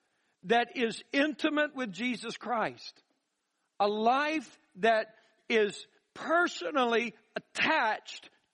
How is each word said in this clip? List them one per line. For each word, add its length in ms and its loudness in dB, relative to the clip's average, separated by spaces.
that 320 2
is 260 -2
intimate 600 0
with 180 -6
Jesus 420 -6
Christ. 640 -6
A 80 4
life 720 0
that 400 2
is 400 0
personally 1000 0
attached 920 -2